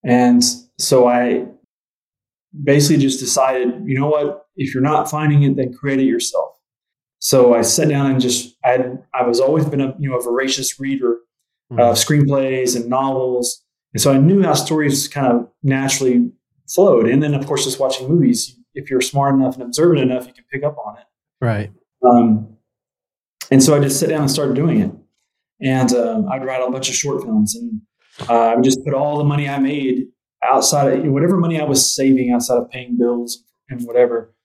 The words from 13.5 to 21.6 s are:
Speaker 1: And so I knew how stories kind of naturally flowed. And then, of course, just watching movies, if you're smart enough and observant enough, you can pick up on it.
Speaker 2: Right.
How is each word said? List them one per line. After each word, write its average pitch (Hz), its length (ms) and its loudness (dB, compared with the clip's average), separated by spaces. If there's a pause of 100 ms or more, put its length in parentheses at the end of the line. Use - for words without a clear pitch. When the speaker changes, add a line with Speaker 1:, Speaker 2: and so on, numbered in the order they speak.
Speaker 1:
And 104 80 -4
so 139 100 4
I 135 60 4
knew 185 240 6
how 156 120 2
stories 143 520 -2
kind 135 220 -2
of 120 200 0 (140)
naturally 135 720 0 (360)
flowed. 143 400 4
And 139 140 2
then, 147 100 0
of 143 140 -4
course, 139 160 -4
just 131 160 -6
watching 131 300 -4
movies, 143 480 0 (180)
if 135 160 -14
you're 131 100 0
smart 139 360 0
enough 131 180 0
and 127 80 -14
observant 147 380 2
enough, 127 260 -2
you - 60 -20
can - 100 -20 (100)
pick 139 120 -8
up 120 200 -4
on 107 140 -14
it. - 60 -20 (360)
Speaker 2:
Right. 104 300 -2 (340)